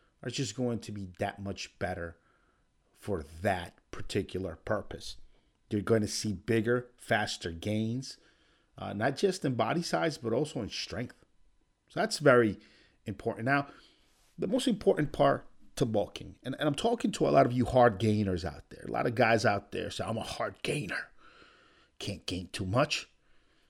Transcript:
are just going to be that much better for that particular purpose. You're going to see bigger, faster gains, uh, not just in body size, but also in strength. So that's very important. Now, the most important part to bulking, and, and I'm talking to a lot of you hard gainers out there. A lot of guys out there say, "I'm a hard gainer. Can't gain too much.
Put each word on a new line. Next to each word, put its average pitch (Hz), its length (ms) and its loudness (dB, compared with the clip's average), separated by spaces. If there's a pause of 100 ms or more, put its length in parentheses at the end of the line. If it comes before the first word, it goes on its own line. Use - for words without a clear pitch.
(220)
are 127 80 -8
just 127 260 -4
going 120 240 -2
to - 120 -12
be 101 160 -8 (100)
that 101 240 -4
much - 360 -10
better 87 380 -6 (800)
for 90 260 -4 (180)
that 90 320 -2 (160)
particular 92 760 -6
purpose. - 520 -6 (540)
You're 104 100 0
going 107 220 4
to 104 60 0
see 107 240 -4
bigger, 113 540 0 (100)
faster - 540 -2
gains, 107 680 -4 (600)
uh, 98 140 -8
not 117 240 0
just 185 280 0
in 139 100 0
body 120 280 0
size, 165 360 0
but 110 140 -4
also 139 280 0
in 98 80 -4
strength. - 480 -8 (720)
So - 120 -4
that's - 180 -2
very 123 400 6 (460)
important. 113 420 -4
Now, 143 200 2 (720)
the - 80 -2
most 254 220 0
important 180 440 2
part 139 340 2 (300)
to - 80 2
bulking, 104 600 -2
and, 131 140 -6
and 151 100 0
I'm 143 60 0
talking 233 380 0
to 156 140 2
a 143 40 4
lot 139 140 8
of 123 80 0
you 123 120 2
hard 120 340 6
gainers 104 460 2
out - 260 -8
there. - 160 -18
A - 40 -8
lot 120 160 0
of 127 80 0
guys 113 300 4
out 101 280 0
there 90 180 -6
say, - 140 -6
"I'm 113 120 -4
a 104 60 -4
hard 107 400 -8
gainer. - 460 -4 (880)
Can't 90 280 -10
gain 90 260 -6
too 98 140 -6
much. 123 420 0 (600)